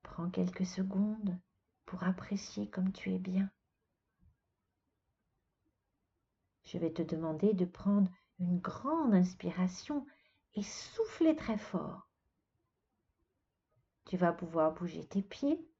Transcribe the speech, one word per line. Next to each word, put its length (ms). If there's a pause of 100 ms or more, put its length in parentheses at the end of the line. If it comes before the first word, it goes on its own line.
(120)
Prends 160
quelques 380
secondes 720 (460)
pour 180
apprécier 680
comme 220
tu 240
es 20
bien. 320 (3250)
Je 120
vais 160
te 80
demander 520
de 120
prendre 460 (260)
une 220
grande 560
inspiration 920 (480)
et 80
souffler 760
très 220
fort. 500 (2000)
Tu 100
vas 180
pouvoir 420
bouger 280
tes 200
pieds 440 (120)